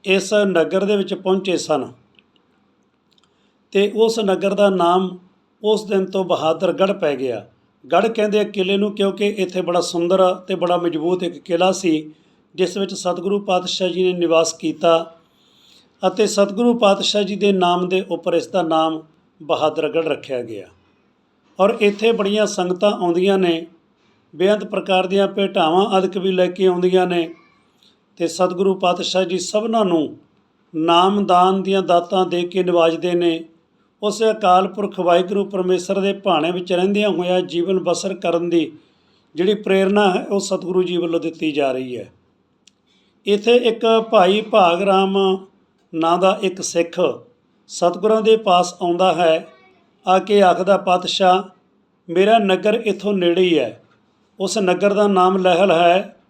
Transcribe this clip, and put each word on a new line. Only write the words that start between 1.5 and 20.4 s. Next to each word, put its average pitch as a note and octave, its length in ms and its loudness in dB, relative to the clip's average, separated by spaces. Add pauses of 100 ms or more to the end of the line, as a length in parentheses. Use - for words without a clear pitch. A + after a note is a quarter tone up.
ਸਨ C#3+ 300 -4 (1800)
ਤੇ G3+ 240 2
ਉਸ A3+ 240 2
ਨਗਰ G3 340 0
ਦਾ G3+ 160 4
ਨਾਮ F3+ 480 0 (460)
ਉਸ G#3 200 0
ਦਿਨ F#3+ 220 -2
ਤੋਂ F#3+ 180 -4
ਬਹਾਦਰਗੜ੍ਹ E3 720 0
ਪੈ D#3 220 -2
ਗਿਆ। B2 300 -6 (460)
ਗੜ੍ਹ G3 160 4
ਕਹਿੰਦੇ G#3+ 320 0
ਆ G#3 40 2
ਕਿਲੇ G3 340 -2
ਨੂੰ, G3+ 140 0
ਕਿਉਂਕਿ G3+ 360 -2
ਇੱਥੇ F#3 340 -4
ਬੜਾ F3 200 0
ਸੁੰਦਰ F3+ 540 0
ਤੇ F#3+ 200 -8
ਬੜਾ F3 220 0
ਮਜ਼ਬੂਤ E3+ 460 -2
ਇੱਕ E3+ 140 -8
ਕਿਲਾ F3+ 340 0
ਸੀ D#3 400 -2 (440)
ਜਿਸ F#3 220 -2
ਵਿੱਚ G3 160 -4
ਸਤਿਗੁਰੂ F3+ 460 -4
ਪਾਤਸ਼ਾਹ F#3 500 -2
ਜੀ F3+ 240 0
ਨੇ F3+ 60 -6
ਨਿਵਾਸ E3 340 2
ਕੀਤਾ E3 600 -2 (920)
ਅਤੇ F#3+ 200 0
ਸਤਿਗੁਰੂ G3+ 460 0
ਪਾਤਸ਼ਾਹ G3+ 500 2
ਜੀ G3+ 120 -4
ਦੇ G3+ 160 0
ਨਾਮ F3+ 380 0
ਦੇ F#3+ 220 -2
ਉੱਪਰ E3+ 220 -4
ਇਸ E3 140 0
ਦਾ F#3 140 -2
ਨਾਮ D#3+ 420 -2 (400)
ਬਹਾਦਰਗੜ੍ਹ D#3 640 -2
ਰੱਖਿਆ C3+ 340 -6